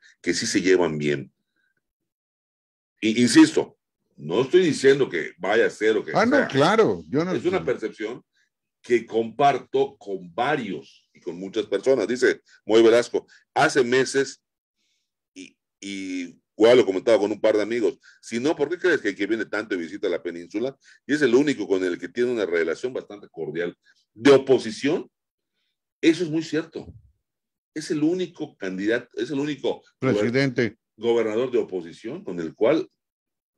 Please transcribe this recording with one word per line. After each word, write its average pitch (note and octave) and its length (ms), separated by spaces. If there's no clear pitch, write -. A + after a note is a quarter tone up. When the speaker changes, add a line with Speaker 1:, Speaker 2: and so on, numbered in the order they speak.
Speaker 1:
que F2 120
sí G2+ 120
se A2 160
llevan F2 360
bien. C#2+ 340
Y, A2 200
insisto, B2 560
no E2 280
estoy F3 200
diciendo C3+ 460
que D2+ 300
vaya G#2 260
a F#2 40
ser A2 280
o - 80
que - 100
Speaker 2:
Ah, F#3+ 100
no, C4+ 120
Speaker 1:
sea. B3+ 100
Speaker 2:
claro, C#3+ 600
yo D3 160
no F#3 80
Speaker 1:
Es - 120
una F3+ 140
Speaker 2:
sé. E3 60
Speaker 1:
percepción A2 580
que A#2 240
comparto B2+ 920
con F2+ 360
varios A#2+ 800
y - 80
con - 160
muchas F#2+ 280
personas. G#2 420
Dice B2 340
Moy A2 180
Velasco, A2+ 420
"Hace C#3+ 300
meses", C3 580
y, - 240
y F#2 600
igual A#2 200
lo A2+ 80
comentaba F#2+ 320
con G2+ 140
un G#2+ 100
par A2 140
de G#2 80
amigos, G#2+ 340
"Si A2+ 180
no, D3 160
¿por D3 140
qué F3 80
crees E3+ 240
que, G2+ 140
que G2 100
viene G#2 200
tanto G#2+ 280
y F#2 60
visita F2+ 280
la E2+ 140
península? F2 560
Y C3 80
es D3+ 80
el A#2 100
único B2+ 340
con F#2 160
el F2 140
que E2+ 120
tiene A#2+ 220
una A2 140
relación E2 480
bastante G2 380
cordial". E2 440
De A#2 180
oposición, C3+ 800
eso E3 220
es D#3+ 60
muy D#3+ 140
cierto. D3+ 500
Es - 160
el D3+ 140
único E3+ 540
candidato, G2 500
es A#2+ 140
el C#3 80
único C#3 420
gober-, B2+ 160
Speaker 2:
Presidente. A#2+ 600
Speaker 1:
gobernador A#2 540
de A#2+ 80
oposición F#2 640
con F2 160
el D#2+ 140
cual C#3 360